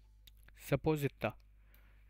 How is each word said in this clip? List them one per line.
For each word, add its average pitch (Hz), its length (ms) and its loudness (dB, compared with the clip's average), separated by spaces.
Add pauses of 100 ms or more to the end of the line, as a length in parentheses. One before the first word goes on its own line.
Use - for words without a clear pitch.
(680)
सपोज 147 360 2
इतना, - 320 -2 (720)